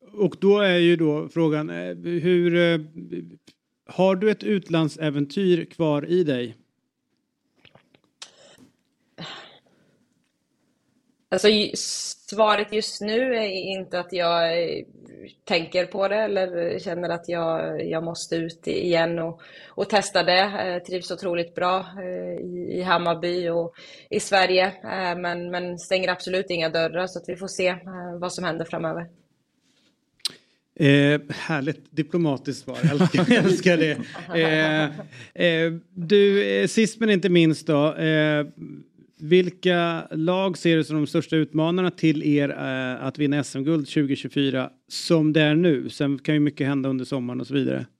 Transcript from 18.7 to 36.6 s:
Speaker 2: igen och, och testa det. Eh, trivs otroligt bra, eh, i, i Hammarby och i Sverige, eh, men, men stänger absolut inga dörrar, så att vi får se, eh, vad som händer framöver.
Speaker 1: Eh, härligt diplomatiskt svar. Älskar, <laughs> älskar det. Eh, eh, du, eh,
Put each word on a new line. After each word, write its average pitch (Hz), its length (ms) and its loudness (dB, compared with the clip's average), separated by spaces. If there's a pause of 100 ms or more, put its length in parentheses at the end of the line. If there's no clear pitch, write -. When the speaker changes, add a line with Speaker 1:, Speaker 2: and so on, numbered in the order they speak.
Speaker 2:
igen 170 340 2
och, 165 220 -8 (280)
och - 200 -6
testa 196 340 2
det. 180 180 4
Eh, 185 420 -2
trivs 180 280 -8
otroligt 175 440 -4
bra, 180 240 0
eh, 180 680 -10
i, 180 340 -8
i - 20 -4
Hammarby 175 680 0
och 170 240 -2 (360)
i 214 100 -2
Sverige, 185 460 2
eh, 185 540 -6
men, 175 320 -6
men 180 280 -6
stänger 185 300 -2
absolut 185 400 -4
inga 165 200 -2
dörrar, 165 380 -2
så 180 120 -10
att 170 100 -16
vi 180 60 -6
får 190 120 -10
se, 185 200 -2
eh, 175 520 -8
vad 175 140 -6
som 180 100 -8
händer 165 220 -4
framöver. 165 420 -6 (1700)
Speaker 1:
Eh, 143 500 6
härligt 147 680 -6
diplomatiskt 147 680 -2
svar. 123 140 -12 (140)
Älskar, 165 400 4
<laughs> 214 140 6
älskar 180 320 4
det. 156 200 2 (420)
Eh, 156 440 2 (640)
eh, 165 280 2 (200)
du, 202 500 4
eh, 196 240 2